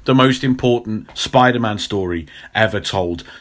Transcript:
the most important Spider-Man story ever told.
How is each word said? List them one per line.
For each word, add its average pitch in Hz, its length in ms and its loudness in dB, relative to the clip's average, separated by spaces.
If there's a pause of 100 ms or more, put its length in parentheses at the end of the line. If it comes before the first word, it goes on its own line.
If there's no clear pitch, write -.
the 131 100 4
most 131 280 4
important 120 720 -2
Spider-Man 120 600 2
story 87 480 -4 (300)
ever 104 240 0
told. 87 440 -4 (180)